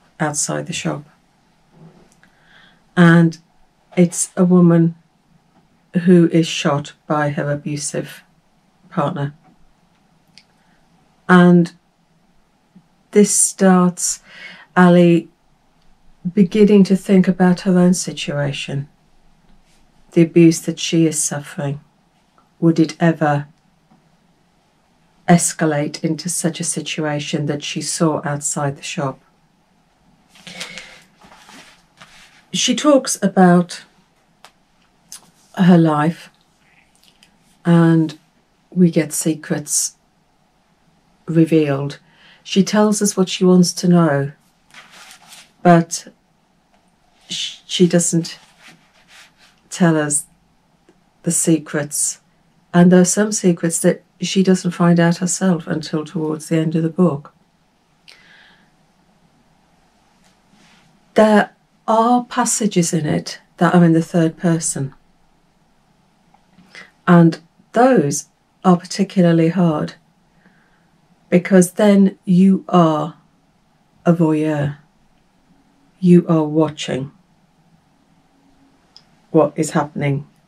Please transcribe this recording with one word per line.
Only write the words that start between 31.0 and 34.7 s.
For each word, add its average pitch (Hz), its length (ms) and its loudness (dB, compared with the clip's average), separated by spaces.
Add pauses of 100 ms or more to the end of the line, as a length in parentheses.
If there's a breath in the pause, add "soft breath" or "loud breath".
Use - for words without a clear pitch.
She - 240 -4
talks 285 460 0
about 180 640 2 (1700)